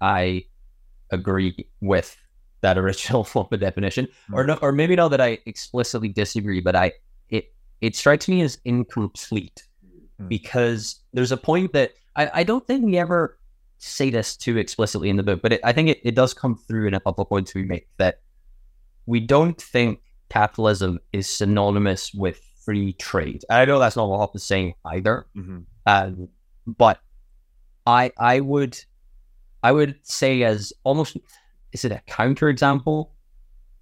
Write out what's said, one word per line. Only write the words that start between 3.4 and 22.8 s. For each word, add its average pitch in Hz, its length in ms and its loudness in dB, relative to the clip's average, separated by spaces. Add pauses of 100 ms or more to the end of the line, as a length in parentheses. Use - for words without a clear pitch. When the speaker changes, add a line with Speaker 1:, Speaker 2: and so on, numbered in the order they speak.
Speaker 1:
definition, 98 480 -4 (260)
or 127 100 0
Speaker 2:
Mm. 139 40 -2
Speaker 1:
no, 151 80 2
or 139 160 0
maybe 165 240 2
not 170 140 4
that 135 120 2
I 117 240 0
explicitly 113 640 -4
disagree, 101 520 -2
but 92 140 2
I, 90 180 2 (360)
it, - 240 -6 (280)
it 113 140 -2
strikes 147 320 2
me 185 140 2
as 143 240 -2
incomplete 117 960 -4 (580)
Speaker 2:
Mm. 92 80 -14
Speaker 1:
because 117 720 -4 (140)
there's 123 180 0
a 127 60 -2
point 175 360 0
that 139 200 2 (220)
I, 147 140 0 (120)
I - 20 2
don't 226 240 -2
think 254 180 0
we 185 140 2
ever 170 400 -2 (400)
say - 320 -2
this 113 260 -4
too 117 200 -2
explicitly 104 520 -2
in 101 80 2
the 98 60 0
book, 101 180 0
but 113 120 2
it, - 100 -2
I 120 100 2
think 156 160 2
it, 139 140 0
it 117 100 -2
does 127 220 4
come 123 200 -2
through 110 320 -4
in 98 60 0
a 95 60 0
couple 98 240 -2
of - 60 -8
points 98 260 -2
we 95 80 -4
make 90 240 -8 (100)
that 92 220 2 (880)
we 117 120 0
don't 139 400 2
think - 400 -2 (300)
capitalism 104 720 0 (120)
is 98 160 -4
synonymous 101 840 0
with 95 260 -4 (240)
free 101 300 -4